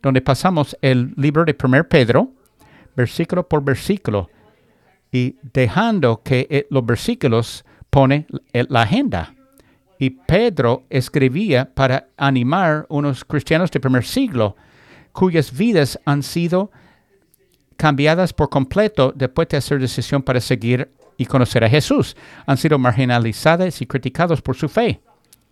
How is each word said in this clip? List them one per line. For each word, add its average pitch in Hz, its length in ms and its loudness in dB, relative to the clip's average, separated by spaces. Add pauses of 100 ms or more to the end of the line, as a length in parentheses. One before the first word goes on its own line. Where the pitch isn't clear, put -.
donde 131 180 2
pasamos 151 600 0
el 127 340 2
libro 151 280 2
de 151 100 0
Primer 139 320 2
Pedro, 135 440 4 (640)
versículo 170 520 -2
por 147 160 0
versículo, 139 640 -2 (880)
y 127 200 -2 (180)
dejando 135 720 0
que, 127 260 0
eh, 143 220 -2
los 131 120 0
versículos 117 800 -2 (280)
pone 139 340 2 (260)
el, 123 200 -2
la 120 100 4
agenda. 113 540 -2 (640)
Y 131 100 0
Pedro 143 800 0
escribía 135 840 0
para 135 360 -2 (100)
animar 147 720 0
unos 147 340 -4
cristianos 160 460 -2
del 151 100 -4
primer 127 240 0
siglo, 139 520 -2 (560)
cuyas 165 440 0
vidas 175 480 0
han 143 200 0
sido 170 480 -2 (1080)
cambiadas 156 560 0
por 147 160 0
completo 143 680 0
después 135 340 -4
de 156 80 -2
hacer 139 220 -2
decisión 131 440 -4
para 123 180 0
seguir 123 480 -2 (260)
y 120 120 -4
conocer 123 360 2
a 110 60 4
Jesús. - 480 0 (300)
Han 139 100 2
sido 151 220 2
marginalizadas 127 1040 0
y - 20 -8
criticados 143 560 -2
por 127 140 -6
su 151 120 -4
fe. 220 320 0 (520)